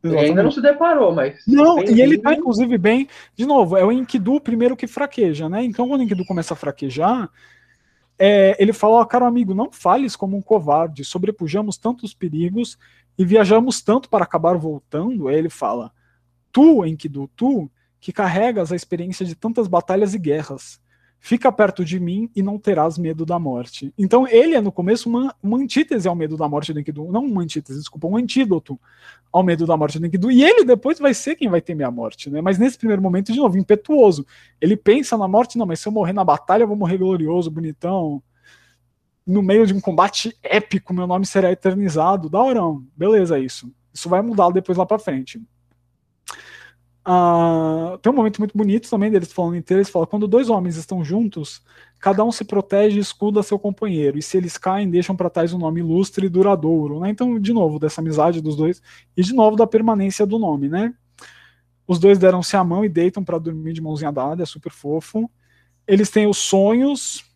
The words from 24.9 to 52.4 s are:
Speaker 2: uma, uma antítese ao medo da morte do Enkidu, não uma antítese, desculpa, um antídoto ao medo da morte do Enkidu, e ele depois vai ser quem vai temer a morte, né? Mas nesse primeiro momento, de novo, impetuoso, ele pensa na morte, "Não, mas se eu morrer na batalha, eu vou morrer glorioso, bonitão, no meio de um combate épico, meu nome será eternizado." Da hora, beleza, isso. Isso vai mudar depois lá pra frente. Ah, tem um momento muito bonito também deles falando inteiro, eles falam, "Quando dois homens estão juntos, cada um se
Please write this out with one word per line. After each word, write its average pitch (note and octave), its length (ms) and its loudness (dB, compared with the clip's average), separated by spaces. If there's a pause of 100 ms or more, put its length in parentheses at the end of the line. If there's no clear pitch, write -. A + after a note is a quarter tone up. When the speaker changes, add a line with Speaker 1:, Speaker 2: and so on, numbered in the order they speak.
Speaker 2:
uma, B3+ 340 -2
uma G#3+ 140 -2
antítese C4 500 -2
ao F3 80 -2
medo D#3 220 -4
da D#3 100 -2
morte D3 240 -4
do D3 80 -4
Enkidu, D3+ 320 -10
não A#3 140 -2
uma G3+ 160 -2
antítese, D3 380 -8
desculpa, D3+ 280 -12
um G3 80 -2
antídoto A3 640 -2 (520)
ao F#3 120 4
medo E3+ 240 0
da E3+ 80 2
morte D3+ 240 -2
do E3+ 80 -4
Enkidu, F#3+ 240 0
e B3+ 120 8
ele G#4+ 200 6
depois B3+ 340 2
vai C#4 160 2
ser D4+ 220 -6
quem B3 140 -4
vai F3 120 0
temer D3+ 240 -6
a B2 60 -4
morte, A#2 400 -10
né? D3+ 100 -6
Mas F#3 160 0
nesse A#3+ 200 0
primeiro G#3 240 -2
momento, F#3+ 320 -2
de B3 40 -2
novo, G3+ 220 2
impetuoso, G#3 640 2 (360)
ele G3 160 2
pensa A#3 400 2
na G3 100 -2
morte, A3+ 300 0
"Não, A3 100 -2
mas E3 140 -6
se - 60 -8
eu G#3+ 40 -6
morrer G3 220 -2
na G3+ 100 0
batalha, G3+ 400 2
eu A3 40 2
vou G#3 100 -4
morrer F#3+ 200 -2
glorioso, F3 540 -2
bonitão, D#3+ 720 -6 (1040)
no G3 160 2
meio G#3 240 4
de F#3+ 60 2
um G3 80 -2
combate F3+ 600 -2
épico, G3+ 520 -2
meu F3+ 120 -4
nome F#3 220 -2
será F#3 240 0
eternizado." F#3 760 0
Da F#3 120 -2
hora, B3+ 200 2 (340)
beleza, F3+ 420 2
isso. B2+ 340 -8 (220)
Isso - 160 -12
vai F#3 120 2
mudar G3+ 300 2
depois F#3 260 -2
lá F3+ 80 0
pra G#3+ 120 0
frente. C3 420 -8 (1700)
Ah, E3+ 920 2
tem A#3 100 2
um C#4+ 40 0
momento A3 240 0
muito G#3 160 -4
bonito G#3 340 0
também G#3+ 200 0
deles F#3 220 0
falando E3+ 240 -4
inteiro, F#3 240 0
eles G3 100 0
falam, E3 180 -2
"Quando G#3 200 -4
dois A#3 220 2
homens F3+ 260 -2
estão E3+ 280 -8
juntos, F#3 580 -6 (380)
cada G3 240 0
um A#3 80 0
se G#3+ 140 -8